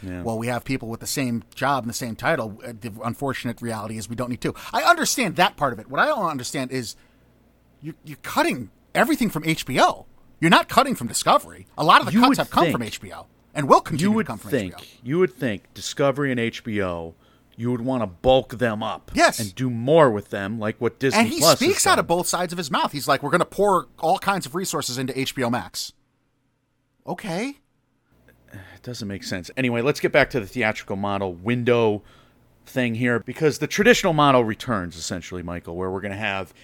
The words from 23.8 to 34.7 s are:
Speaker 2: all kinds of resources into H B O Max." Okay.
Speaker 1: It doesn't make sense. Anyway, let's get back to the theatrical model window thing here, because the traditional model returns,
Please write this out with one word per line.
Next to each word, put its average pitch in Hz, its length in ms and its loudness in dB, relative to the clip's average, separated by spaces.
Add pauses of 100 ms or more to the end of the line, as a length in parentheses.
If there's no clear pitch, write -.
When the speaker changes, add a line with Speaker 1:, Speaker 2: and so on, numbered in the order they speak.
Speaker 2:
all 170 180 2
kinds 190 280 -2
of 131 100 -14
resources 160 420 -4
into 131 220 -4
H 131 160 -4
B 131 80 -2
O 117 60 0
Max." - 420 -6 (1120)
Okay. 202 520 -6 (960)
Speaker 1:
It 95 300 -20
doesn't 117 240 -10
make 98 160 -8
sense. - 340 -8
Anyway, 120 240 0
let's 143 180 0
get 180 120 0
back 139 200 4
to 135 80 0
the 98 80 -4
theatrical 110 480 -2
model 98 380 -2
window 113 680 2 (640)
thing 123 300 -2
here, 120 240 2
because 131 400 -2
the 147 80 -2
traditional 196 460 4
model 139 300 6
returns, 101 520 -4